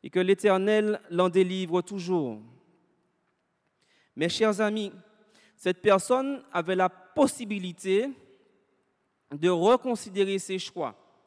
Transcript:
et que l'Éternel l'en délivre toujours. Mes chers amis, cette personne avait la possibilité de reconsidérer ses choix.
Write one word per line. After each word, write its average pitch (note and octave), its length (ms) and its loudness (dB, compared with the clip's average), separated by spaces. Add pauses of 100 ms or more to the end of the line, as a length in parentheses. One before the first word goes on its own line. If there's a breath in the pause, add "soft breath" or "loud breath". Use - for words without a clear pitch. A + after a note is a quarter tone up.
et C#3 60 -14
que F#3 100 -2
l'Éternel G3+ 800 2 (120)
l'en F3+ 180 2
délivre F3+ 540 0
toujours. E3+ 580 -4 (1800)
Mes E3 140 -2
chers G#3+ 320 0
amis, G#3 300 -2 (640 soft breath)
cette - 260 -4
personne B3+ 600 2 (100)
avait F3 220 -2
la F#3 140 2
possibilité G3+ 1200 -2 (1200)
de D#3 200 0
reconsidérer G3 880 0
ses F#3 200 -6
choix. D3 380 -8 (300)